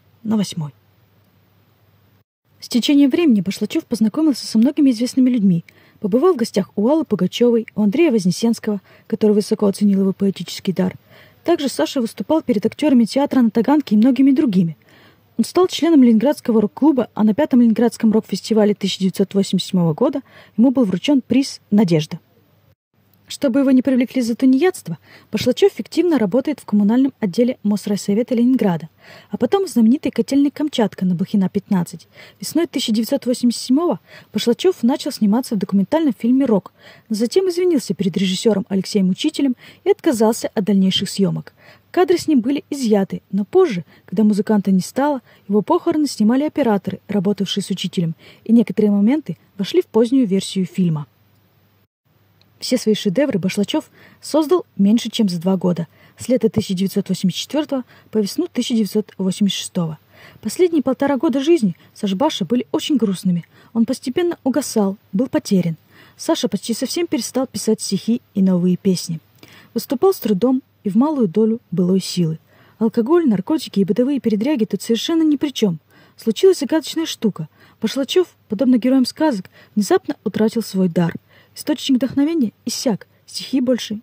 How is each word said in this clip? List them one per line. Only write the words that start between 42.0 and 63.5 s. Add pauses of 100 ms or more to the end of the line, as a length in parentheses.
с
ним
были
изъяты,
но
позже, (220)
когда
музыканта
не
стало, (260)
его
похороны
снимали
операторы,
работавшие
с
Учителем, (260)
и
некоторые
моменты (180)
вошли
в
позднюю
версию
фильма. (1500)
Все
свои
шедевры
Башлачёв (300)
создал (100)
меньше,
чем
за
два
года, (300)
с
лета
тысяча
девятьсот
восемьдесят
четвёртого (260)
по
весну
тысяча
девятьсот
восемьдесят
шестого. (440)
Последние
полтора
года
жизни (200)
Сашбаша
были
очень
грустными. (260)